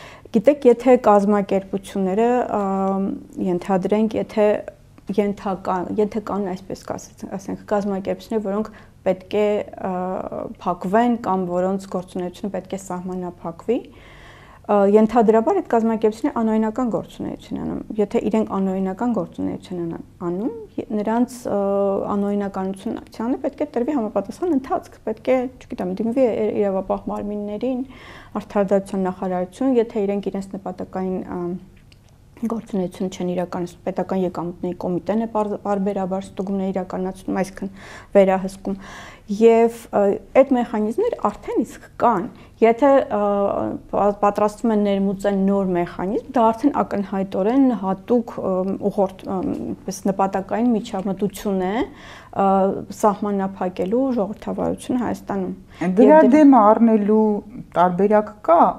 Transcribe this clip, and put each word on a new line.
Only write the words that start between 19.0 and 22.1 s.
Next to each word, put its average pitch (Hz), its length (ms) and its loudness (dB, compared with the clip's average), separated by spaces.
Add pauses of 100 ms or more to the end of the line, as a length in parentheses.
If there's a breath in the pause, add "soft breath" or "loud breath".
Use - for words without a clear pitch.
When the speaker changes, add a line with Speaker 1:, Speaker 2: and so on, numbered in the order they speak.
Speaker 1:
գործունեություն 180 680 -6
են 165 100 -8 (340)
անում, 214 240 -4 (220)
ե-, - 100 -8 (140)
նրանց, 233 400 -2 (100)
ը, 202 80 -2 (560)